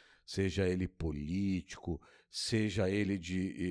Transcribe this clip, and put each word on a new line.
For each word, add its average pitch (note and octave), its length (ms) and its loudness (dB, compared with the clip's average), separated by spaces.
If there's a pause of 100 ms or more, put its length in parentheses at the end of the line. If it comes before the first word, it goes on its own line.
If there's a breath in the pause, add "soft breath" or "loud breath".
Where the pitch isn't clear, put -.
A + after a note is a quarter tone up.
(240 soft breath)
seja F#2+ 440 0
ele F#2 180 2
político, E2+ 1120 -2 (300 soft breath)
seja G#2+ 580 0
ele G2 300 2
de, F2+ 220 -2 (300)